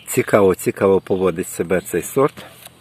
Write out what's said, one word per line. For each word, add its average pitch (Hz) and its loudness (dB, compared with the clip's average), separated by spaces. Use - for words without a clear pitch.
цікаво, 104 4
цікаво 98 0
поводить 92 -2
себе 90 -4
цей 85 -4
сорт. 135 -2